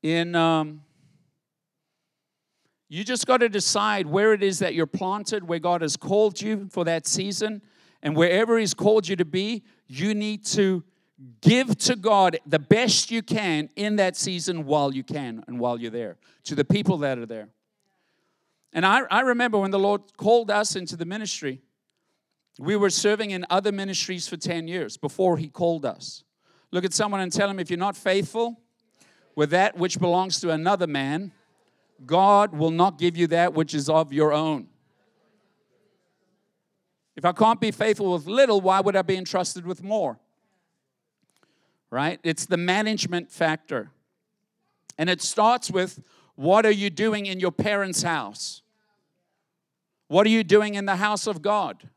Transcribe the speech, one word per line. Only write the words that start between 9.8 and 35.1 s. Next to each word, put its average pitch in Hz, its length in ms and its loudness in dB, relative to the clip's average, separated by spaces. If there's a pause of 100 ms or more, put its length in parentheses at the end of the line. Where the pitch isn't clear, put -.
you 165 260 -4
need 214 340 -6
to 190 360 2 (560)
give 247 380 4
to - 180 0
God 190 500 4
the 151 140 0
best 214 500 2
you 226 140 -2
can 165 540 -2
in 208 180 -2
that 190 220 0
season 175 480 -4
while 143 280 0
you 131 80 -6
can 127 460 -10
and 123 120 -8
while 120 200 -2
you're 117 100 -8
there, 110 280 -8 (260)
to - 100 -10
the 143 120 0
people 190 320 0
that 135 200 -2
are 117 80 -10
there. 110 240 -14 (1200)
And 170 120 0
I, 220 240 6
I 214 120 2
remember 240 360 2
when 196 140 0
the 196 80 2
Lord 202 380 0
called 220 340 2
us 208 240 0
into 180 220 -8
the 170 80 -6
ministry, 170 560 -8 (1000)
we 165 160 -2
were 202 140 2
serving 208 420 0
in 180 180 -6
other 196 220 0
ministries 190 560 -6
for 180 100 -10
ten 165 300 -6
years 170 300 -8
before 170 400 0
He 160 100 -6
called 165 380 -4
us. - 400 -10 (440)
Look 180 140 -2
at 185 100 -2
someone 202 280 -2
and 180 100 -4
tell 202 160 2
them, 196 120 -6
"If 170 120 -6
you're 175 80 -4
not 190 180 -2
faithful 214 640 -2 (720)
with 151 160 0
that 185 260 2
which 175 220 -2
belongs 180 420 0
to 175 100 -2
another 175 360 0
man, 147 440 -4 (760)
God 196 500 4
will 160 160 0
not 170 260 2
give 170 200 0
you 170 100 2
that 170 260 2
which 160 200 -2
is 143 160 -2
of 156 220 2
your 151 220 4
own." 156 360 -2 (2500)